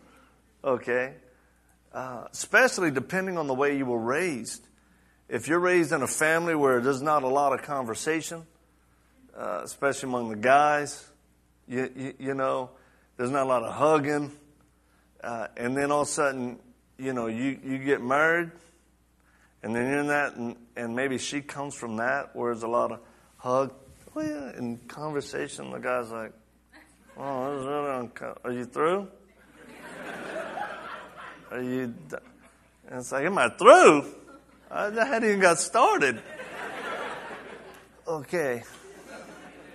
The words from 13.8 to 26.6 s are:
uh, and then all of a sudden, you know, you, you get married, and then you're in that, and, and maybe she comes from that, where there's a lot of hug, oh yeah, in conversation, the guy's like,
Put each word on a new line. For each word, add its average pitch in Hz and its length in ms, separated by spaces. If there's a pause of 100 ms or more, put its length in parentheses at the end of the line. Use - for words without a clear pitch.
uh, 113 220 (100)
and 120 180
then 143 160
all 147 120
of 139 60
a - 20
sudden, 131 480 (400)
you 131 160
know, 120 120
you, 123 380
you 135 140
get 131 240
married, 160 480 (1120)
and 110 120
then 120 120
you're 143 140
in 147 80
that, 147 260
and, 120 220 (200)
and 117 180
maybe 131 220
she 139 240
comes 143 340
from 113 220
that, 131 400
where 120 160
there's 113 120
a 113 40
lot 120 240
of 110 80 (400)
hug, 131 320 (420)
oh 302 60
yeah, 302 380
in 120 180 (100)
conversation, 143 840
the 127 80
guy's 123 320
like, 113 220 (840)